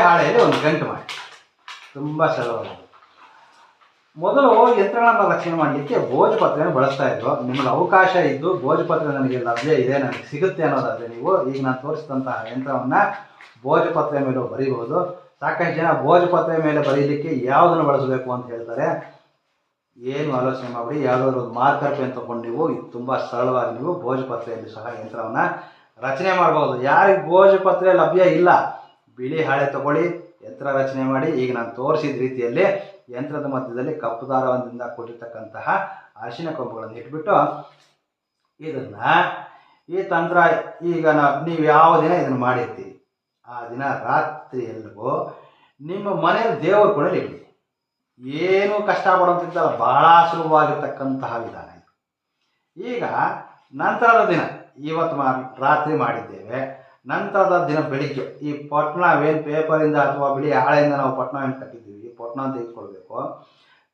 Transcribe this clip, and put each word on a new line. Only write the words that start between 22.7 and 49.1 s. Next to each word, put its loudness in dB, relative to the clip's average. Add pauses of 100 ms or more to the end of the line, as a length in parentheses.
ಇದು -10 (120)
ತುಂಬಾ -4 (160)
ಸರಳವಾಗಿ -2
ನೀವು -4 (120)
ಭೋಜಪತ್ರೆಯಲ್ಲಿ -6
ಸಹ -14 (140)
ಯಂತ್ರವನ್ನ -6 (580)
ರಚನೆ -2 (100)
ಮಾಡಬಹುದು. 2 (160)
ಯಾರಿಗೆ 4
ಭೋಜಪತ್ರೆ 6 (120)
ಲಭ್ಯ 4 (140)
ಇಲ್ಲ, 4 (680)
ಬಿಳಿ -6
ಹಾಳೆ 0
ತಗೊಳ್ಳಿ, 0 (400)
ಯಂತ್ರ -12 (120)
ರಚನೆ -2
ಮಾಡಿ. 0 (140)
ಈಗ -2
ನಾನು -6 (100)
ತೋರಿಸಿದ -2
ರೀತಿಯಲ್ಲಿ -2 (500)
ಯಂತ್ರದ -8
ಮಧ್ಯದಲ್ಲಿ -6
ಕಪ್ಪು -6
ದಾರದಿಂದ -2 (120)
ಕೂಡಿರ್ತಕ್ಕಂತಹ -14 (540)
ಅರಿಶಿನ -10
ಕೊಂಬುಗಳನ್ನು -10
ಇಟ್ಬಿಟ್ಟು -2 (1300)
ಇದನ್ನ, -10 (920)
ಈ -6 (160)
ತಂತ್ರ 0 (540)
ಈಗ -2 (140)
ನಾ-, 4 (120)
ನೀವು -2 (100)
ಯಾವ 8 (140)
ದಿನ 2
ಇದನ್ನ -2
ಮಾಡಿರ್ತೀರಿ -4 (540)
ಆ -16 (160)
ದಿನ -8 (240)
ರಾತ್ರಿಯಲ್ಲಿಗೂ -6 (680)
ನಿಮ್ಮ -8 (180)
ಮನೆಯಲ್ಲಿ 0
ದೇವ್ರ 6
ಕೋಣೆಯಲ್ಲಿ 0
ಇಡಿ. -14 (1080)
ಏನು 2 (140)
ಕಷ್ಟ 0 (140)